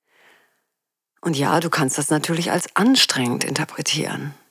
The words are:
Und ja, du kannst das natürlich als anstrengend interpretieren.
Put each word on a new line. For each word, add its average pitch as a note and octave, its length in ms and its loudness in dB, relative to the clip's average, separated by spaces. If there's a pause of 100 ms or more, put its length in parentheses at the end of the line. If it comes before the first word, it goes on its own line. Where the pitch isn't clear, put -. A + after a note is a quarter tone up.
(1200)
Und D#3+ 140 0
ja, D3 240 2
du E3+ 80 -2
kannst C#3 280 0
das D3 120 -2
natürlich D#3+ 420 0
als - 240 -2
anstrengend F#3+ 680 2
interpretieren. C#3+ 880 -4 (180)